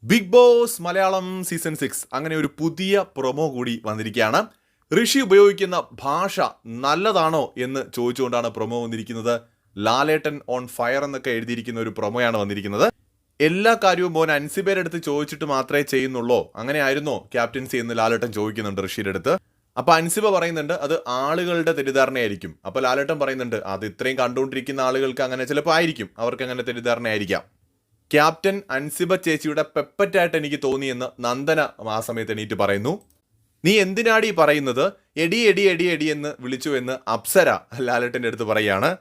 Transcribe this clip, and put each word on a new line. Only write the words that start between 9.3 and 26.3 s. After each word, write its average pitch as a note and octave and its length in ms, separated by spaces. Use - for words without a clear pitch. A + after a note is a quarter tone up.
"ലാലേട്ടൻ D3 600
on B2 180
fire" B2 360
എന്നൊക്കെ C#3 260
എഴുതിയിരിക്കുന്ന A#2 500
ഒരു A2+ 100
പ്രൊമോയാണ് A2+ 480
വന്നിരിക്കുന്നത്. G2+ 480
"എല്ലാ F#3 340
കാര്യവും F3+ 400
മോൻ D#3+ 180
അൻസിബയുടെ F3+ 480
അടുത്ത് E3+ 220
ചോദിച്ചിട്ട് D3 440
മാത്രമേ C#3+ 360
ചെയ്യുന്നുള്ളോ? B2+ 760
അങ്ങനെ C3+ 240
ആയിരുന്നോ C#3 360
ക്യാപ്റ്റൻസി?" B2 480
എന്ന് A#2 200
ലാലേട്ടൻ A2+ 340
ചോദിക്കുന്നുണ്ട് G#2 500
ഋഷിയുടെ G2 280
അടുത്ത്. F#2+ 240
അപ്പൊ B2+ 160
അൻസിബ E3+ 360
പറയുന്നുണ്ട്, E3+ 440
"അത് D3 220
ആളുകളുടെ E3 560
തെറ്റിദ്ധാരണയായിരിക്കും." C3 800
അപ്പൊ G2 140
ലാലേട്ടൻ C#3 400
പറയുന്നുണ്ട്, B2+ 460
"അത് G2 200
ഇത്രയും B2 320
കണ്ടുകൊണ്ടിരിക്കുന്ന C3 640
ആളുകൾക്ക് C3 420
അങ്ങനെ B2+ 220
ചിലപ്പോ D3 280
ആയിരിക്കും, D#3 440
അവർക്ക് A#2+ 260